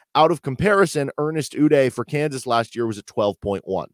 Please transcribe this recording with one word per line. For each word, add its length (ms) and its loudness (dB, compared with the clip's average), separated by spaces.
Out 160 4
of 100 -4
comparison, 800 0
Ernest 340 -4
Udeh 400 4
for 100 -6
Kansas 440 -4
last 280 0
year 120 -2
was 100 -6
at 80 -16
twelve 360 -2
point 260 -6
one. 260 -6